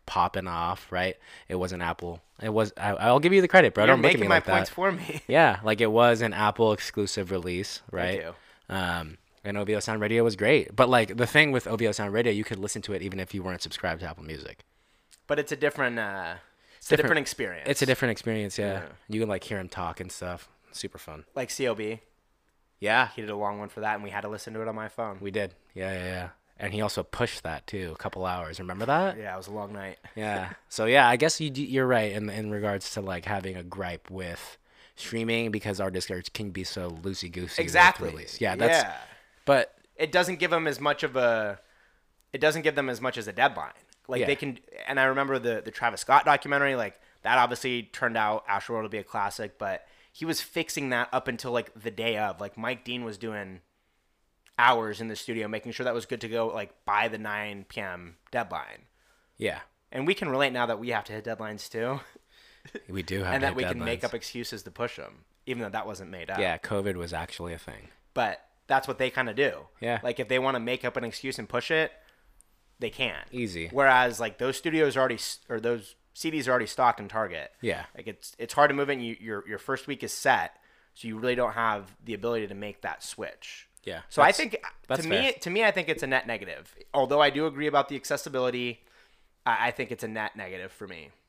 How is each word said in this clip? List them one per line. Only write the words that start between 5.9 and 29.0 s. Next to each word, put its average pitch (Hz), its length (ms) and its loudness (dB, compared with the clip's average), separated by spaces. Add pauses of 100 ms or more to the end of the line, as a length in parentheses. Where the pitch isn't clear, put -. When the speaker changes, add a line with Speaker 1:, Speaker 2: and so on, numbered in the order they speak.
Speaker 1:
was 117 300 8
an 110 120 0
Apple 107 400 4
exclusive 101 580 -4
release, 90 500 -4 (100)
right? 90 320 0
Speaker 2:
Thank 85 120 -10 (340)
you. 95 60 -4
Speaker 1:
Um, 85 420 -4 (280)
and 101 120 -4
O 104 60 -2
V 107 120 0
O 104 40 0
Sound 110 220 -2
Radio 113 220 4
was 113 120 4
great. 110 400 4
But, 127 140 6
like, 113 280 6
the 120 100 4
thing 151 240 8
with 127 160 0
O 113 80 -2
V 113 120 2
O 107 40 2
Sound 101 220 -2
Radio, 117 200 4
you 104 100 0
could 107 160 -6
listen 101 240 -6
to 104 100 -6
it 87 80 -4
even 95 180 -6
if 92 140 -8
you 95 100 -4
weren't 90 180 -6
subscribed 82 400 -4
to 85 80 -8
Apple 76 140 -12
Music. - 400 -12 (640)
Speaker 2:
But 147 120 2
it's 143 120 -2
a 147 40 -2
different, 131 440 0
uh... 98 360 -4 (420)
It's - 140 -18
a 147 60 8
Speaker 1:
Different. 143 100 4
Speaker 2:
different 156 140 4
experience. 90 480 -6
Speaker 1:
It's 143 120 0
a 139 60 4
different 127 240 2
experience, 107 480 -2
yeah. 101 140 0
Speaker 2:
Yeah. 98 80 -4 (260)
Speaker 1:
You 107 120 -2
can, 110 100 0
like, 95 140 -4
hear 104 160 -6
him 90 100 -8
talk 85 300 -6
and 92 120 -12
stuff. 90 360 -10 (240)
Super - 280 -10
fun. 78 260 -16 (100)
Speaker 2:
Like 127 140 -6
C 131 180 -2
O 113 60 2
B. 110 280 -6 (800)
Speaker 1:
Yeah. 113 360 4
Speaker 2:
He 117 60 -10
did 107 100 -8
a 104 40 -6
long 104 240 -2
one 104 100 -10
for - 100 -14
that, 107 160 -2
and 104 80 -8
we 104 60 -10
had 101 120 -6
to 104 80 -6
listen 107 240 -10
to 113 80 -6
it 113 60 -6
on 110 80 -4
my 107 140 -8
phone. 104 320 -8
Speaker 1:
We 101 100 -6
did. 98 220 -2 (200)
Yeah, 95 200 -6
yeah, 90 120 -6
yeah. 90 240 -8 (280)
And 101 160 -6
he 104 80 -2
also 104 220 -2
pushed - 400 -4
that, 78 240 -8
too, 92 260 -8
a - 40 -14
couple 92 280 -6
hours. 90 340 -6
Remember 92 260 -8
that? 156 320 2